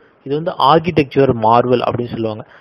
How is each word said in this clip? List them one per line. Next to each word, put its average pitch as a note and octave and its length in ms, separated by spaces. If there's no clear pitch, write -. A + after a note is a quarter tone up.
இது C#3 120
வந்து E3 160
architecture C#3+ 840
marvel A#2+ 480
அப்படின்னு A#2 280
சொல்லுவாங்க. A2+ 380